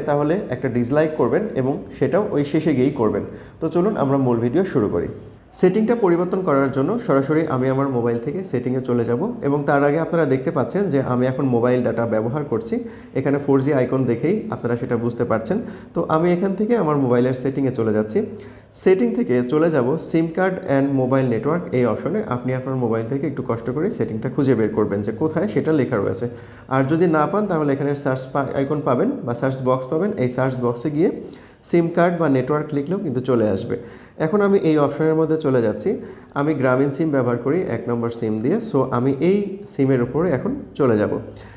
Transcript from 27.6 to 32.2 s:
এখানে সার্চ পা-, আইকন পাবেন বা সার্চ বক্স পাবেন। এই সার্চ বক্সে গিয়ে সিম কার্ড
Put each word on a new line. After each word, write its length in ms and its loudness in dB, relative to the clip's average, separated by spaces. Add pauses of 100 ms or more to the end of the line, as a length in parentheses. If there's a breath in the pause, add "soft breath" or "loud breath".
এখানে 180 -2 (120)
সার্চ 180 -2 (100)
পা-, 260 -2
আইকন 300 0
পাবেন 200 2 (180)
বা 140 -2
সার্চ 160 0 (120)
বক্স 240 0
পাবেন। 180 0 (120)
এই 140 0
সার্চ 180 0 (100)
বক্সে 320 -2
গিয়ে 140 4 (580 loud breath)
সিম 180 4 (100)
কার্ড 240 2